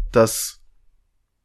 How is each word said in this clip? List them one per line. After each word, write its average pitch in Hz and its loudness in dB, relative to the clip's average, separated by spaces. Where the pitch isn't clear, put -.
das - 0